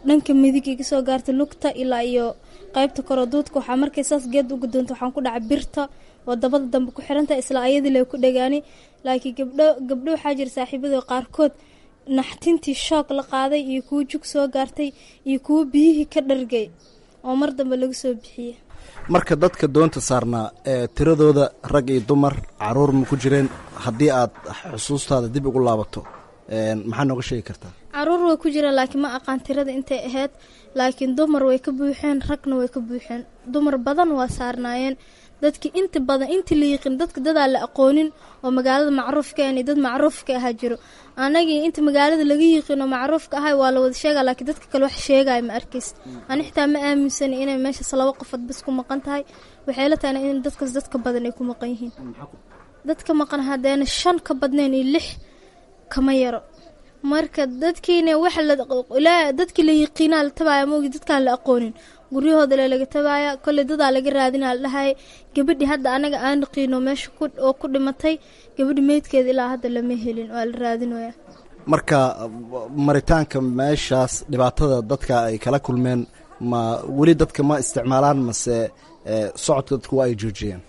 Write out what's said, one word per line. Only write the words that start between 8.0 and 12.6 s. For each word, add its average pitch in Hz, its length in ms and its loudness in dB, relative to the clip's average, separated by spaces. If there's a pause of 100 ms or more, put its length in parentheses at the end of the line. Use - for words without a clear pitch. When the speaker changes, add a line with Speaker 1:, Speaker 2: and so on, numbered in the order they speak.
Speaker 1:
ku 254 120 -10
dhagaani. 254 420 2 (460)
Laakiin 254 300 -2
gabdho, 269 300 2 (140)
gabdho 269 320 -4
waxaa 294 240 -2
jira 262 160 -6
saaxiibadoo 262 560 -4
qaarkood 254 460 0 (540)
naxtintii 277 680 0